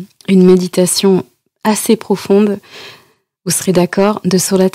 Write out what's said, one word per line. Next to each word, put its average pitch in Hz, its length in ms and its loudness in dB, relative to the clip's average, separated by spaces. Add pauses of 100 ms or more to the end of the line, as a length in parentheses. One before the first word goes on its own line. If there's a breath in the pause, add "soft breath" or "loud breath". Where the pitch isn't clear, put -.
(260)
une 190 180 4
méditation 180 800 2 (380)
assez 220 320 0
profonde, 202 640 -2 (880 loud breath)
vous 175 80 -6
serez - 200 -4
d'accord, 196 520 0
de 185 120 0
Surat 190 380 0